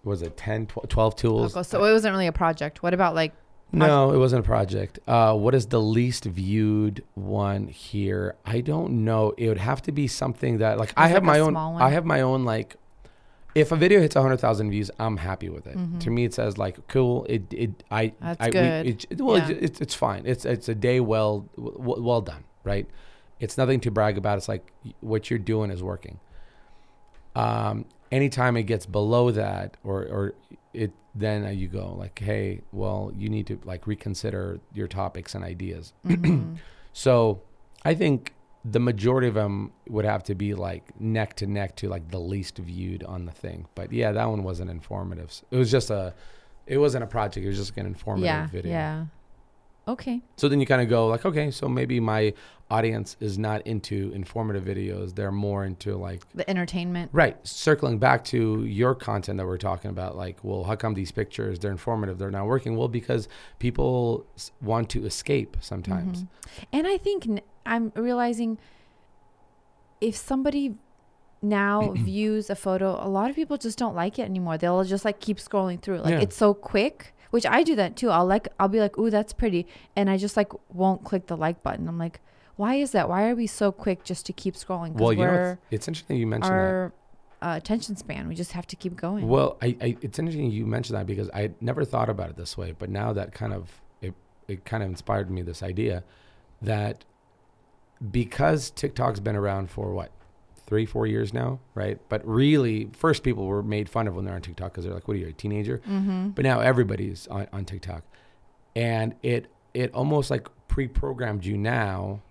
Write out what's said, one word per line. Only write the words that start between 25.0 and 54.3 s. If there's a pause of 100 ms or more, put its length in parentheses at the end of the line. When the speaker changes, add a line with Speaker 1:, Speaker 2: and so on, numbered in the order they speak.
Speaker 1:
what
you're
doing
is
working. (1160)
Um, (260)
anytime
it
gets
below
that,
or,
or (400)
it, (240)
then,
uh,
you
go,
like,
"Hey, (100)
well,
you
need
to,
like,
reconsider (140)
your
topics
and
ideas."
<clears throat>
Speaker 2:
Mm-hmm. (360)
Speaker 1:
So (440)
I
think (320)
the
majority
of
'em (160)
would
have
to
be,
like,
neck
to
neck
to,
like,
the
least
viewed
on
the
thing.
But
yeah,
that
one
wasn't
informative.
S-,
it
was
just
a, (520)
it
wasn't
a
project.
It
was
just,
like,
an
informative
Speaker 2:
Yeah,
Speaker 1:
video.
Speaker 2:
yeah. (840)
Okay. (160)
Speaker 1:
So
then
you
kinda
go,
like,
"Okay,
so
maybe
my (360)
audience
is
not
into
informative